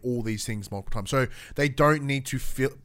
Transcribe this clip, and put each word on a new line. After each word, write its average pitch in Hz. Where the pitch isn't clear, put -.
all 123
these 110
things 104
multiple 101
times." 101
So 131
they 143
don't 147
need 139
to 131
fill, -